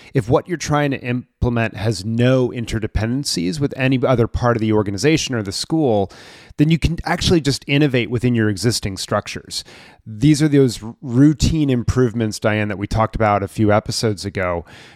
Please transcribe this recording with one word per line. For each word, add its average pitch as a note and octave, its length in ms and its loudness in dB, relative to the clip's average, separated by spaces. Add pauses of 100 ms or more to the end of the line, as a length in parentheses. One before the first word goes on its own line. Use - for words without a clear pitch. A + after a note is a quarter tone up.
(140)
if C3 140 0
what D3+ 220 0
you're F3 80 -6
trying D3 340 0
to C3 80 -6
implement A#2+ 800 -4
has G2 260 -2
no A#2+ 460 2
interdependencies A#2+ 1080 -4
with C#3+ 200 -2
any C3 280 0
other A#2 220 2
part A#2+ 300 0
of G#2+ 40 -2
the G#2+ 120 2
organization G#2+ 600 0
or A#2 80 -2
the G2 120 -6
school, A#2+ 580 0 (460)
then D3 120 4
you E3 80 4
can D#3+ 280 -2
actually F3+ 340 2
just C3+ 280 -2
innovate C#3 420 2
within B2 260 0
your A2 140 2
existing G2+ 480 -2
structures. - 640 -6 (420)
These C3 380 2
are D#3 60 2
those C#3 340 2
r-, A2+ 180 -10
routine D3 680 2
improvements, A#2 680 0
Diane, G#2+ 300 0
that G2+ 100 -6
we G2+ 80 -4
talked A2 300 0
about G#2 280 2
a G2 40 -6
few G#2 240 0
episodes G#2 540 -2
ago. F2+ 400 -4 (300)